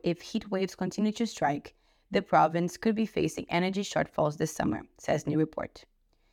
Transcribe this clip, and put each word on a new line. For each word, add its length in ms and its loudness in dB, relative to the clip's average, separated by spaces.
if 180 0
heat 300 -6
waves 240 -2
continue 380 0
to 120 0
strike, 480 -2
the 100 2
province 560 4
could 180 0
be 120 0
facing 420 -2
energy 320 0
shortfalls 560 0
this 160 -2
summer, 300 -2
says 260 -2
new 140 2
report. 460 -4